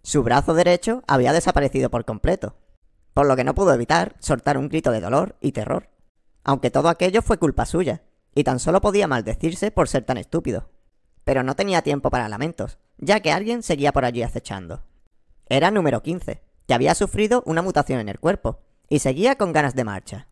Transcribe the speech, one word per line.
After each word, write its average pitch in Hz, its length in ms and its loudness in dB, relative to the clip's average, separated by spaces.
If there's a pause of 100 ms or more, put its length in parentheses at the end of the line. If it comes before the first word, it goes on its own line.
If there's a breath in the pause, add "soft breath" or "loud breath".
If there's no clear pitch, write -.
Su 143 220 0
brazo 131 300 2
derecho 180 540 2
había 135 260 2
desaparecido 143 560 0
por 117 160 -4
completo, 117 500 -4 (580)
por 143 120 4
lo 135 100 4
que 127 80 0
no 139 100 -2
pudo 180 200 4
evitar 156 460 0
soltar 143 380 0
un 139 120 -4
grito 151 220 0
de 107 100 -2
dolor 131 400 -2
y - 100 -2
terror. - 380 -6 (560)
Aunque - 260 0
todo 147 160 2
aquello 180 340 2
fue 208 160 0
culpa 135 280 0
suya, 160 380 -4 (300)
y 143 120 2
tan 127 140 0
solo 175 200 2
podía 202 280 2
maldecirse 131 640 -4
por 156 180 0
ser 127 160 -2
tan 127 120 -2
estúpido. - 540 -6 (540)
Pero 135 180 2
no 131 120 -4
tenía 190 260 0
tiempo 143 300 -2
para 120 180 -2
lamentos, 120 480 -6 (200)
ya 202 220 2
que 160 140 2
alguien 214 280 -2
seguía 143 300 0
por 131 140 0
allí 120 180 -2
acechando. 95 640 -10 (600)
Era 143 220 2
número 156 320 0
quince, - 420 -8 (220)
que - 80 2
había 139 220 4
sufrido 214 500 0
una 165 160 -2
mutación 147 380 0
en 107 80 -8
el 98 120 -12
cuerpo, 165 420 -2 (260)
y 147 120 2
seguía 185 360 0
con 185 160 -2
ganas 147 240 0
de 127 80 0
marcha. 98 480 -10